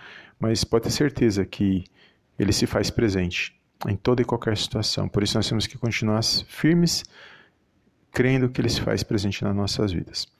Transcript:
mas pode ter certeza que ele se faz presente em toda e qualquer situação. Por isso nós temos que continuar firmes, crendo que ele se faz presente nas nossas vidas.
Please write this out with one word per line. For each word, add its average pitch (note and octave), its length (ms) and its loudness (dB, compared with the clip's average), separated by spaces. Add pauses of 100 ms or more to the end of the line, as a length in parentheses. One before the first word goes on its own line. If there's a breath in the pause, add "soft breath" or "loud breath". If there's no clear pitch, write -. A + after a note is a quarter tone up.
(400 loud breath)
mas A2+ 240 0
pode A#2 200 0
ter - 80 -2
certeza A2+ 520 2
que F#2+ 420 0 (520 soft breath)
ele G2 160 2
se - 140 0
faz G#2 240 0
presente F#2+ 680 0 (280)
em G#2 80 0
toda B2 260 2
e A#2+ 40 2
qualquer A2+ 300 -2
situação. G#2 540 -4
Por G2+ 140 0
isso G#2 120 -2
nós G#2+ 140 0
temos A2 160 -2
que - 100 -10
continuar A2 480 0
firmes, - 800 2 (1080 loud breath)
crendo B2+ 360 2
que B2+ 140 -4
ele A#2 80 2
se - 100 -2
faz A2 220 -2
presente G2+ 420 -2
nas G2+ 120 0
nossas G2+ 360 -2
vidas. - 360 -6 (120)